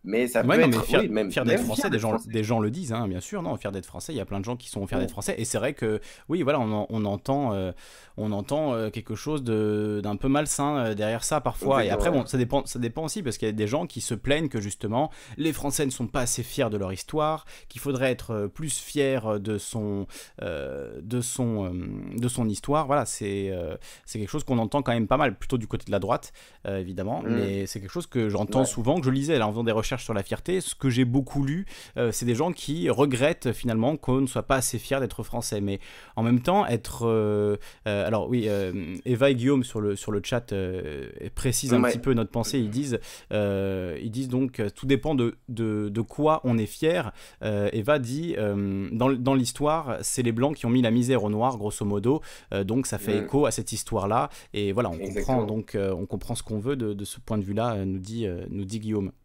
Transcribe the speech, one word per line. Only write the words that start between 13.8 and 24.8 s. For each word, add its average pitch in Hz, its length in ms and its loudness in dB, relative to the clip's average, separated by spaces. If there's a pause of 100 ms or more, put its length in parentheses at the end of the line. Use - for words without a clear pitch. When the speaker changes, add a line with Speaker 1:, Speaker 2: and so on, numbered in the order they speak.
Speaker 2:
qui - 140 -10
se - 140 -4
plaignent 143 340 2
que 120 120 -2
justement, 107 500 -2 (260)
les 151 160 0
Français 143 320 -2
ne 135 60 0
sont 123 160 -4
pas 139 140 -2
assez 123 240 -2
fiers 120 260 0
de 104 80 -2
leur 95 140 -2
histoire, 151 520 -2 (240)
qu'il - 120 -14
faudrait 131 320 0
être, - 180 -6
euh, 104 180 0
plus 156 300 -6
fier 127 600 0
de 104 180 -2
son, 101 480 -4 (360)
euh, 69 600 -6
de 113 180 -2
son, 117 460 -2
euh, 92 500 -6
de 120 120 0
son 123 200 0
histoire. 143 380 0
Voilà, 135 180 2
c'est, 98 460 -2
euh, 87 260 -4 (300)
c'est - 140 -6
quelque 101 100 -4
chose - 140 -4
qu'on 127 140 2
entend 113 220 2